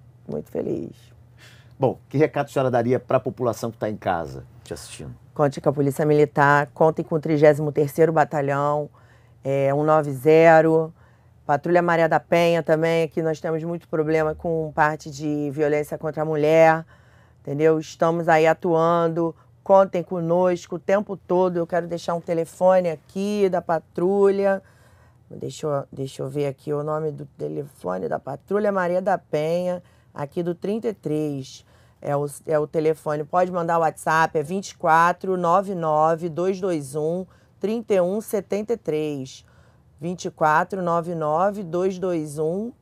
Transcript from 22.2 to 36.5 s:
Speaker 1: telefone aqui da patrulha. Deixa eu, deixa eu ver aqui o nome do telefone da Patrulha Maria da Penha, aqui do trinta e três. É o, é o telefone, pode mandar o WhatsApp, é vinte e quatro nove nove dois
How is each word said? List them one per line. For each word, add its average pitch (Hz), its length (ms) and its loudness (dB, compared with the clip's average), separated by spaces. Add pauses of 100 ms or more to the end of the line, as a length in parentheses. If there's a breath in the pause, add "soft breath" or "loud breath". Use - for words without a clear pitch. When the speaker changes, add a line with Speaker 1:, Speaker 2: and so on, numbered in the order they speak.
Speaker 1:
telefone 180 680 2
aqui 196 600 -2
da 175 120 -2
patrulha. 196 1040 0 (640 soft breath)
Deixa 131 380 -10
eu, 143 240 -2
deixa 135 320 -10
eu 135 60 -10
ver 143 180 -4
aqui 139 240 -8
o 147 120 -4
nome 156 280 -4
do 143 140 -14
telefone 151 840 -8
da 147 120 -4
Patrulha 196 520 -4
Maria 180 300 0
da 190 160 0
Penha, 175 680 -4 (300 soft breath)
aqui 143 280 -8
do 170 140 -4
trinta 208 320 -6
e 214 60 -4
três. 151 720 -6 (360 soft breath)
É 143 140 -2
o, 143 100 -2 (200)
é 151 140 0
o 151 80 -2
telefone, 156 560 -2
pode 180 280 0
mandar 170 280 -2
o - 20 2
WhatsApp, 160 560 0
é 151 60 0
vinte 190 260 -6
e - 80 -20
quatro 175 580 2
nove 185 380 0
nove 160 560 0
dois 180 320 -4